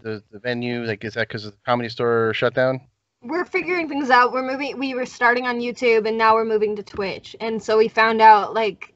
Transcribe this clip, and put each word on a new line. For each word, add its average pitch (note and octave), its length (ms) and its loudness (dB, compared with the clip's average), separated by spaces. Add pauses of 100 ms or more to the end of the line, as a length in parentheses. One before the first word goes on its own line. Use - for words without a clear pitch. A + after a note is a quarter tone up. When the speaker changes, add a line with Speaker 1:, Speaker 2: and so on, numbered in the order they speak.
Speaker 1:
the, A2 280 -10
the G#2+ 80 -18
venue? A#2+ 460 -6
Like, A2 200 -6
is G#2+ 100 -10
that A2+ 140 -4
'cause A2 160 -10
of G#2 80 -14
the - 140 -20
Comedy A#2+ 240 -2
Store A#2 440 0
shutdown? C3 460 0 (420)
Speaker 2:
We're D4+ 220 -6
figuring E4+ 440 -4
things C#4 220 -4
out. B3 220 4
We're B3+ 180 -4
moving. C4+ 280 -8
We C4+ 160 -6
were B3+ 120 -6
starting B3 400 0
on A#3+ 140 -4
YouTube, A3+ 480 0
and A3+ 100 -2
now A3 160 4
we're A3+ 100 0
moving G#3+ 320 0
to G#3 60 -10
Twitch. - 580 -10
And A3+ 220 -6
so A3 160 2
we A3 100 4
found A3+ 320 2
out, G#3+ 340 8
like, G#3+ 420 -4